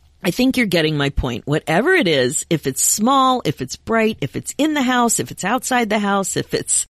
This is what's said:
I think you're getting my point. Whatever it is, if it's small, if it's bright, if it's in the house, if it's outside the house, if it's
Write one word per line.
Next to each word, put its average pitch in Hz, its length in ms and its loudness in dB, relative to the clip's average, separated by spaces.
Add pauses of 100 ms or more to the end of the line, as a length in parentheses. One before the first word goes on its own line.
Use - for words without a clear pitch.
(240)
I 190 60 0
think 254 260 0
you're 254 80 2
getting 160 320 0
my 143 140 0
point. 123 360 -4
Whatever 165 460 2
it 311 160 2
is, 135 400 0
if 160 180 0
it's 135 160 -2
small, 262 600 2
if - 160 -4
it's 131 160 -10
bright, 220 460 0
if - 120 -6
it's - 220 -8
in 311 160 0
the 294 100 0
house, 247 380 0
if - 100 -8
it's - 140 -10
outside 240 460 -2
the 214 80 0
house, 196 400 -2
if - 160 -4
it's - 380 -2